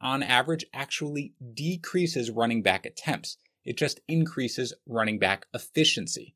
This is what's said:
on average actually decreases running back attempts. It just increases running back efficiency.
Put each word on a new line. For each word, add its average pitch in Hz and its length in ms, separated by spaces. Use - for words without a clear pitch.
on 131 220
average 135 500
actually 143 600
decreases 165 760
running 117 320
back 95 200
attempts. - 540
It - 140
just 147 300
increases 135 680
running 110 320
back 95 340
efficiency. - 840